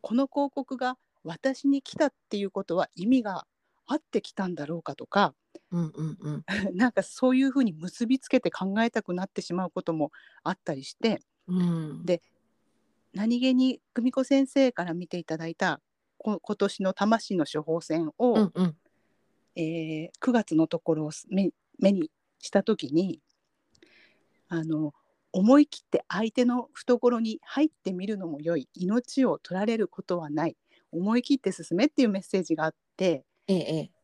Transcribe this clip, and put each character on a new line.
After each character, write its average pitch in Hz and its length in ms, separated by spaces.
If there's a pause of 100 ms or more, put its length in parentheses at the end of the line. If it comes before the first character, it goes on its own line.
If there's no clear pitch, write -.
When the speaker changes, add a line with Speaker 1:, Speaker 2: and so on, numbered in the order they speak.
Speaker 1:
こ - 140
の 269 140
広 285 240
告 262 240
が 254 200 (280)
私 254 420
に 277 160
来 - 140
た 202 100
っ 180 60 (180)
て 214 60
い 202 80
う 190 60
こ 196 140
と 170 120
は 180 180
意 180 120
味 254 160
が 190 240 (400)
あ 277 100
っ - 40
て - 220
来 - 100
た 196 140
ん 180 80
だ 147 100
ろ 160 120
う 165 60
か 143 120
と - 120
か、 190 280 (380)
Speaker 2:
う 170 60
ん、 160 160
う 151 80
ん、 156 180
う 151 100
ん。 147 160
Speaker 1:
<laughs> 196 300
な 240 120
ん 226 40
か 190 100
そ - 280
う 254 60
い 262 60
う 269 80
ふ 262 80
う 262 60
に 196 80
結 175 340
び 262 140
つ - 80
け 254 120
て - 100
考 196 320
え 233 80
た 220 120
く 180 100
な 180 120
っ - 40
て - 140
し - 120
ま 185 120
う 170 40
こ 180 120
と 170 100
も 151 200 (320)
あ 160 60
っ 190 120
た 160 120
り 135 100
し - 120
て、 226 240 (280)
Speaker 2:
う 180 140
ん。 165 440
Speaker 1:
で、 175 160 (920)
何 226 280
気 262 140
に 254 260 (120)
久 233 120
美 254 80
子 262 100
先 269 240
生 269 240
か 175 140
ら 170 100
見 175 140
て 180 100
い 170 60
た 160 120
だ 165 120
い 165 80
た、 180 240 (360)
こ-、 208 240
今 - 160
年 196 280
の 190 100
魂 214 420
の 160 80
処 151 180
方 160 180
箋 320 380
を、 240 160
Speaker 2:
う 220 100
ん、 175 100
う 180 80
ん。 170 140 (800)
Speaker 1:
え 160 580
ー、 - 60
九 254 100
月 226 240
の 160 140
と 165 100
こ 160 160
ろ 156 120
を 151 40
す-、 - 200
目-、 190 200 (300)
目 196 100
に 190 220 (260)
し - 120
た 196 120
時 151 300
に、 175 280 (1300)
あ 165 160
の、 156 320 (380)
思 220 260
い 294 80
切 - 180
っ - 40
て - 200
相 220 240
手 247 120
の 247 280
懐 240 480
に 220 220
入 294 240
っ - 20
て - 240
み 185 140
る 214 100
の 190 100
も 147 140
良 165 160
い。 131 180
命 220 500
を 180 140
取 180 200
ら 208 80
れ 226 100
る 208 120
こ - 140
と 175 160
は 156 120
な 156 160
い。 - 100 (340)
思 196 260
い 247 60
切 285 120
っ 262 40
て 190 140
進 170 240
め 214 80
っ 302 40
て 294 140
い 240 40
う - 20
メ 196 120
ッ - 20
セ - 160
ー 185 40
ジ 160 140
が 156 80
あ 160 40
っ 160 60 (220)
て、 170 280 (220)
Speaker 2:
え 196 80
え、 180 40
え 151 200
え。 151 120 (140)